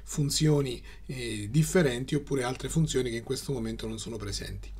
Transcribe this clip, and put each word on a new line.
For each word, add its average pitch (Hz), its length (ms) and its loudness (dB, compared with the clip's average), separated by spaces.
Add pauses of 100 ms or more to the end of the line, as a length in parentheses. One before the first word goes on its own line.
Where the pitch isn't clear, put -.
funzioni, 143 800 2 (240)
eh, 117 440 -6
differenti 147 680 4
oppure 143 260 0
altre 127 260 -2
funzioni 131 420 2
che 113 60 -2
in 117 60 -4
questo 127 300 -4
momento 113 340 -4
non 110 140 -6
sono 113 160 -8
presenti. 101 520 -6 (120)